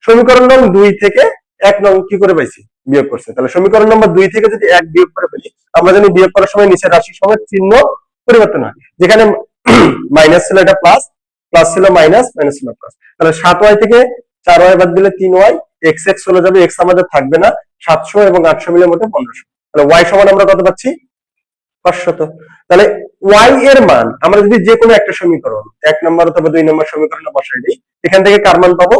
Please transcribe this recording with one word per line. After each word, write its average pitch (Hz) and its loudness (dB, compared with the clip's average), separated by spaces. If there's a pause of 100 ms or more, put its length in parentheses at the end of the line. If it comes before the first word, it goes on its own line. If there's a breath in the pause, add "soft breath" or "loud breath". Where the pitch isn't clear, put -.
সমীকরণ 247 2
নং 262 4 (120)
দুই 202 2 (100)
থেকে 208 0 (360)
এক 202 0
নং 202 2
কি 190 -8
করে 190 0
পাইছি? 147 -6 (260)
বিয়োগ 135 -2
করছি। 120 -12
তাহলে 127 -6
সমীকরণ 208 0
নম্বর 220 2
দুই 185 0
থেকে 214 -2
যদি 220 -4
এক 175 0
বিয়োগ 247 0
করে - -8
ফেলি, - -14 (240)
আমরা 170 0
জানি 202 4
বিয়োগ 185 2
করার 196 0
সময় 208 0
নিচের 185 0
রাশির 170 -4
সময় 214 -2 (120)
চিহ্ন 196 -2 (560)
পরিবর্তন 214 2
হয়, 107 -14 (220 soft breath)
যেখানে 214 2 (420)
<clears throat> 165 0
মাইনাস 160 2
ছিল 185 -2
এটা 190 2
প্লাস, 196 2 (500)
প্লাস 165 2
ছিল 190 0
মাইনাস, 170 2
মাইনাস 143 -4
ছিল 131 -14
প্লাস। - -20 (220 soft breath)
তাহলে 160 -2
সাত 175 -2
ওয়াই 208 2
থেকে 220 2 (460)
চার 175 2
ওয়াই 185 4
বাদ 175 0
দিলে 190 0
তিন 185 -2
ওয়াই, 190 2 (300)
এক্স 160 -2
এক্স 190 -4
চলে 185 0
যাবে, 190 0
এক্স 165 -6
আমাদের 180 0
থাকবে 143 -2
না, 196 2 (320)
সাতশো 160 -4
এবং 180 2
আটশো 156 -2
মিলে 175 2
মোটে 175 -2
পনেরোশো। - -10 (240)
তাহলে 147 -2
ওয়াই 170 2
সমান 196 0
আমরা 196 2
কত 190 0
পাচ্ছি? 185 -4 (960)
পাঁচশত। 175 -4 (480 soft breath)
তাহলে 180 4 (380)
ওয়াই 208 4 (140)
এর 269 4
মান 131 0 (140)
আমরা 185 0
যদি 208 2
যে 226 2
কোনো 226 2
একটা 208 0
সমীকরণ, 135 -6 (180)
এক 156 0
নম্বর 170 0
অথবা 165 -2
দুই 160 -2
নম্বর 156 -2
সমীকরণে 156 -8
বসাই 131 -8
দিই, 120 -8 (280)
এখান 190 0
থেকে 202 2
কার 190 0
মান 180 2
পাবো? 180 2